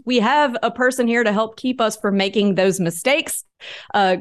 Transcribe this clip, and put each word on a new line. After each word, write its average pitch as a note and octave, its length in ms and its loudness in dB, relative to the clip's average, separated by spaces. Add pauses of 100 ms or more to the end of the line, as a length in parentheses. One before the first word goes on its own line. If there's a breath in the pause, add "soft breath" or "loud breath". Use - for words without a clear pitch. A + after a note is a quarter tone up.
we B3+ 140 0
have C4 440 2
a A#3+ 80 0
person B3 380 0
here A#3+ 160 2
to G#3 80 2
help A3 240 -2
keep B3+ 240 -4
us A3 160 0
from G3 220 0
making G3 380 2
those F#3+ 220 2
mistakes. A3 680 -2 (500 loud breath)
Uh, F#3 260 2